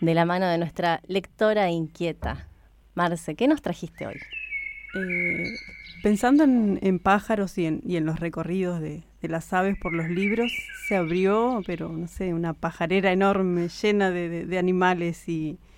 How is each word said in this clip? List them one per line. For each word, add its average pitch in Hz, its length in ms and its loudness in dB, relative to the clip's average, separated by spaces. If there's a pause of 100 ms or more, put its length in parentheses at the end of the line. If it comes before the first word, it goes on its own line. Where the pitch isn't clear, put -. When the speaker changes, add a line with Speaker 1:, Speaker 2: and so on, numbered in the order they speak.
Speaker 1:
de 165 140 4
la 165 100 6
mano 180 220 2
de 170 100 2
nuestra 170 500 0
lectora 202 640 0
inquieta. 160 800 -4 (460)
Marce, 170 400 -2
¿qué 226 120 0
nos 294 140 4
trajiste - 460 -6
hoy? 101 100 -10 (840)
Speaker 2:
Eh... 180 460 -2 (580)
pensando 247 420 4
en, 233 380 4
en 190 160 4
pájaros 202 600 2
y 170 80 2
en, 156 180 -2
y 180 120 -2
en 156 100 0
los 160 140 -2
recorridos 170 600 -2
de, 151 220 -8 (180)
de 170 80 -6
las 165 240 -4
aves 190 260 2
por 180 140 -4
los 165 160 -2
libros, 202 420 0 (380)
se 208 80 2
abrió, 190 720 2
pero 165 240 -6
no 165 180 -6
sé, 185 240 -4
una 165 220 -2
pajarera 180 580 0
enorme, 190 560 2
llena 202 420 2
de, 175 200 -2
de, 170 160 -6
de 180 120 -2
animales 180 680 0
y, 156 300 -4 (200)